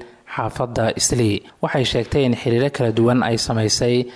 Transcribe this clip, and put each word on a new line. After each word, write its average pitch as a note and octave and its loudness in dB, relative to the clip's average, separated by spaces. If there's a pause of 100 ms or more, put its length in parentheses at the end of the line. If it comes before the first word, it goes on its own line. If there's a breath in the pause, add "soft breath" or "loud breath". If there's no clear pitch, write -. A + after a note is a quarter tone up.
(280 loud breath)
xaafadda A#2 -2
Islii. A2 0 (180 loud breath)
Waxay D#3+ 0
sheegtay C#3 0
in A#2+ 2
xiriiro A#2+ 0
kala A#2+ 2
duwan A#2 2
ay A#2 0
samaysay A#2+ 0 (120 loud breath)